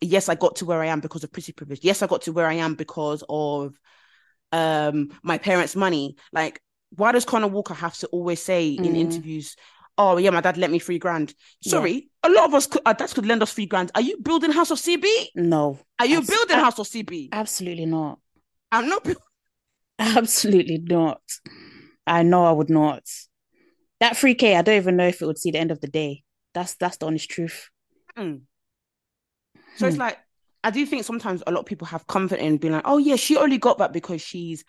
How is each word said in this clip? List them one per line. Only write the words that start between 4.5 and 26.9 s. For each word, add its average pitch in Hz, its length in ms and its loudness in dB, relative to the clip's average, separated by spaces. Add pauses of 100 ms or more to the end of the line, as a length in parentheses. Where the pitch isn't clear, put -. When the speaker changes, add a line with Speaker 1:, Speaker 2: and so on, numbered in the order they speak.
Speaker 1:
um, 151 580 0 (120)
my 165 160 -2
parents' 180 360 0
money." 160 420 -2 (160)
Like, 160 300 -4 (280)
why 202 220 2
does 240 120 2
Conor 220 240 0
Walker 196 260 -6
have 170 240 -8
to - 100 -10
always 175 320 -4
say 170 280 0
in 170 260 0
Speaker 2:
Mm. 165 60 0
Speaker 1:
interviews, 160 560 -4 (420)
"Oh, 190 200 6
yeah, 190 120 4
my 175 100 4
dad 175 180 0
lent 175 140 0
me 170 60 2
three 175 200 -4
grand"? 160 360 -4 (280)
Speaker 2:
Yeah. - 80 -6
Speaker 1:
Sorry, 240 400 0 (120)
a - 60 4
lot 349 160 8
of 294 100 0
us 285 120 4
could, - 200 -2
our 226 80 4
dads - 200 -6
could 208 120 -2
lend 226 160 2
us 202 100 -2
three 208 140 -6
grand. 180 300 -2
Are - 40 2
you 339 180 -2
building 311 340 0
House 330 180 2
of 294 80 -2
C 349 180 0
B? 427 380 0
Speaker 2:
No. 151 460 0 (180)
Speaker 1:
Are 240 80 2
you 302 120 4
Speaker 2:
Abs-, 269 100 -2
Speaker 1:
building 370 280 2
Speaker 2:
ab-, - 80 4
Speaker 1:
House 240 140 2
of 208 80 -6
C 226 160 -10
B? 160 300 -10
Speaker 2:
absolutely 180 540 -6
not. 160 320 -4 (540)
Speaker 1:
I'm 226 160 0
not 381 160 -2
building. - 180 -6 (800)
Speaker 2:
Absolutely 214 800 2
not. 165 440 0 (800)
I 170 200 2
know 175 200 6
I 170 60 6
would 151 180 2
not. 151 360 2 (960)
That 233 160 4
three 262 180 4
K, 233 220 4
I 170 60 4
don't 214 140 6
even 185 200 2
know 180 100 4
if 175 160 -2
it 160 40 -4
would 156 120 -4
see 170 140 -4
the 156 80 -2
end 165 100 -2
of 156 100 -6
the 151 60 -10
day. 143 380 -6 (280)
That's, 180 220 -8
that's 180 220 -4